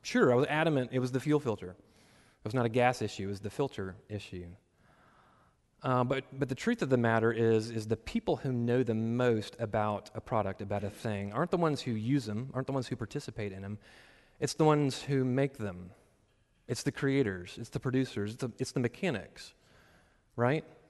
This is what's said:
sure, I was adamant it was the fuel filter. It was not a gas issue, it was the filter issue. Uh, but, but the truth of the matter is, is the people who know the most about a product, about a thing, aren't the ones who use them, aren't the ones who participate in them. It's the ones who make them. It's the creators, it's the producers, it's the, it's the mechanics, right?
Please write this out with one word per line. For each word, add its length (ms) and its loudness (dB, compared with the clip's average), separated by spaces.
sure, 320 4
I 20 8
was 120 4
adamant 460 2
it 60 0
was 140 -2
the 80 0
fuel 200 2
filter. 300 -4
It 800 -16
was 60 -6
not 120 2
a 20 4
gas 320 4
issue, 240 -4
it 40 -4
was 120 -6
the 80 -6
filter 480 -6
issue. 380 -10
Uh, 220 2
but, 200 -2
but 120 -2
the 40 -4
truth 280 0
of 80 0
the 80 6
matter 340 4
is, 380 4
is 160 -4
the 100 0
people 400 -2
who 160 -4
know 300 2
the 120 0
most 640 2
about 560 -2
a 60 -8
product, 400 -2
about 240 -4
a 60 -4
thing, 420 -4
aren't 180 -2
the 60 0
ones 240 2
who 120 -4
use 340 0
them, 260 -6
aren't 140 -4
the 80 -4
ones 120 -2
who 100 -6
participate 540 -8
in 120 -12
them. 160 -8
It's 120 -2
the 120 2
ones 360 4
who 240 0
make 320 0
them. 340 -8
It's 140 -4
the 100 -2
creators, 680 0
it's 120 -10
the 100 -6
producers, 540 0
it's 80 -8
the, 160 -4
it's 140 -6
the 80 0
mechanics, 720 -4
right? 280 2